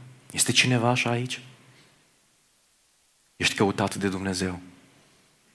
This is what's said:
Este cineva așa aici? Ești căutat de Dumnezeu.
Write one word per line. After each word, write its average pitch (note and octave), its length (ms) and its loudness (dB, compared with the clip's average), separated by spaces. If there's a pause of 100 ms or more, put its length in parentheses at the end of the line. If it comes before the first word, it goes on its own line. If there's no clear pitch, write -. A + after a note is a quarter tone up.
(300)
Este - 220 0
cineva A#2+ 360 4
așa B2 220 2
aici? B2 300 -4 (2000)
Ești - 180 -2
căutat G2 400 2
de F#2+ 140 -2
Dumnezeu. F#2 520 -2 (960)